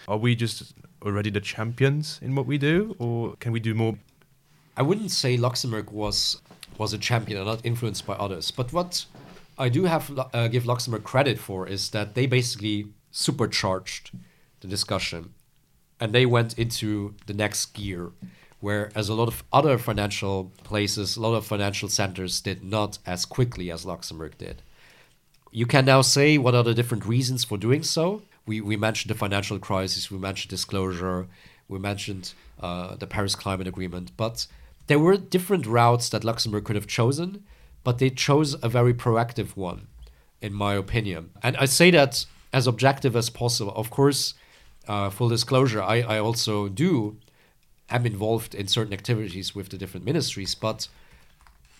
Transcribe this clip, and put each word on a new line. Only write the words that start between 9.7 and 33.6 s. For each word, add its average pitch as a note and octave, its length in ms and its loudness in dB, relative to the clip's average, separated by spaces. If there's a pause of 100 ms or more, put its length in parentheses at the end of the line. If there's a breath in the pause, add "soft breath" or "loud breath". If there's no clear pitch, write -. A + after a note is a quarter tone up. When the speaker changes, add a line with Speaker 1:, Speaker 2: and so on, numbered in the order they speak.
Speaker 2:
have, E3 260 0
Lu-, C3 220 -6
uh, A#2 160 2
give A#2+ 160 2
Luxembourg A#2+ 400 -2
credit B2+ 340 2
for F#2 300 -8
is F#2+ 220 -6
that G#2 240 -4
they B2 120 2
basically G#2+ 600 0 (240)
supercharged - 1000 -2 (500 loud breath)
the F#2+ 80 -14
discussion F#2 640 -4 (680)
and A2 120 -2
they B2 140 6
went A#2 320 2
into G#2+ 560 -4 (120)
the G#2 80 -8
next G#2 400 -2
gear, F2+ 360 -6 (500 loud breath)
whereas G#2 500 -2
a A2 40 -2
lot A2+ 140 2
of - 240 -8
other C#3 240 6
financial G2+ 720 -2 (140)
places, G#2 520 -2
a A#2 40 -8
lot A2+ 140 2
of G#2+ 100 -2
financial G2+ 460 -2
centers F#2 500 -2
did F#2+ 240 -6
not G2+ 400 -2
as F2+ 220 -4
quickly A#2+ 440 -2
as E2 140 -8
Luxembourg D#2+ 540 -10
did. - 240 -14 (880 soft breath)
You A#2 140 0
can C3+ 180 6
now C3+ 180 8
say, D3 360 6
what B2 160 6
are A#2+ 80 6
the A#2 120 4
different A#2 300 0
reasons B2 400 0
for G#2 140 -4
doing A#2+ 240 2
so? F#3 400 0 (240 soft breath)
We, A2 160 -4
we G#2 140 0
mentioned G#2+ 340 -2
the G#2+ 80 -2
financial G2+ 400 -2
crisis, F#2+ 520 -2
we G2 80 -8
mentioned F#2+ 320 -6
disclosure, F#2 760 -2 (420 loud breath)
we F#2+ 100 -8
mentioned, G2 540 -6 (280 soft breath)
uh, F2+ 360 -8
the F#2+ 100 -10
Paris G2+ 280 -2
Climate F#2+ 340 -4